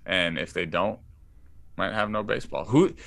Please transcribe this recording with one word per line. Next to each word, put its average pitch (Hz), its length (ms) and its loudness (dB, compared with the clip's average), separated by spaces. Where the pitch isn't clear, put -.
And 87 320 0
if 78 160 -4
they 90 120 0
don't, 85 340 0
might 95 160 0
have 107 180 0
no 107 120 0
baseball. 92 440 -4
Who, 139 280 6